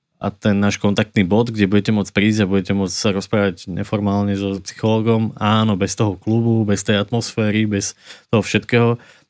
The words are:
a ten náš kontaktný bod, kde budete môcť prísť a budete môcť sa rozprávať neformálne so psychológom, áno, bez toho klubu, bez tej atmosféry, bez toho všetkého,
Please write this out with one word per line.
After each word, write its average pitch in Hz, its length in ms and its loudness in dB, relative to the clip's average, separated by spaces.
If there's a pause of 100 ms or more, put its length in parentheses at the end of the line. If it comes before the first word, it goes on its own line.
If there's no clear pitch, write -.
(180)
a 98 160 -4
ten 101 240 0
náš 101 240 0
kontaktný 104 400 0
bod, 110 320 2
kde 104 160 2
budete 101 240 2
môcť 101 160 0
prísť 107 340 2
a 92 60 0
budete 98 240 0
môcť 98 220 -2
sa 101 180 -2
rozprávať 98 560 -2
neformálne 101 640 -2
so 98 320 -2
psychológom, 110 720 0
áno, 110 400 2
bez 98 160 -2
toho 104 240 -2
klubu, 113 480 0
bez 101 160 0
tej 104 160 0
atmosféry, 107 720 -2
bez 101 240 -2 (400)
toho 110 80 4
všetkého, 117 560 2 (320)